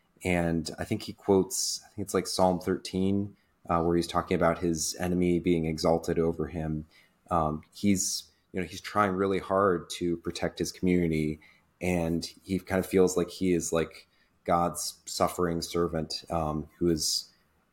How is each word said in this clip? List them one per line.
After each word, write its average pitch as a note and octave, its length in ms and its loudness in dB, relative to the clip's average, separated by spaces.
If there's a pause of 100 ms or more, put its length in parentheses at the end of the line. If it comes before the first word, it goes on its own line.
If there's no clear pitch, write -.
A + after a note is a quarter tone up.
(220)
and E2+ 560 0
I F2+ 60 -6
think G#2+ 180 -4
he G2+ 100 -12
quotes, - 720 0
I - 40 -20
think G2+ 180 -10
it's, - 80 -6
like, F#2 120 0
Psalm F#2 340 2
thirteen, G2 760 -2 (320)
uh, E2+ 140 2
where E2+ 140 2
he's E2+ 100 2
talking F2 300 -2
about E2+ 220 2
his E2+ 420 -2
enemy F2+ 380 2
being E2+ 260 2
exalted E2 540 2
over E2 280 0
him. D#2 380 -4 (460)
Um, D#2 320 0 (100)
he's, - 520 0 (280)
you F#2+ 80 -4
know, F2 60 -4
he's F2+ 160 -14
trying G#2 300 0
really F#2+ 260 0
hard F#2+ 540 2
to E2+ 260 -2
protect - 400 -6
his E2 120 -4
community, D#2+ 680 0 (400)
and E2+ 460 0 (160)
he F#2+ 160 -4
kind F#2+ 200 -2
of F#2 80 0
feels F#2 300 4
like F2 140 0
he F#2 240 0
is, D#2+ 180 -2
like, E2 340 -2 (380)
God's F2 640 0
suffering E2+ 560 0
servant, D#2+ 640 -4
um, D#2 400 -2 (100)
who F2 120 2
is, - 400 -2 (420)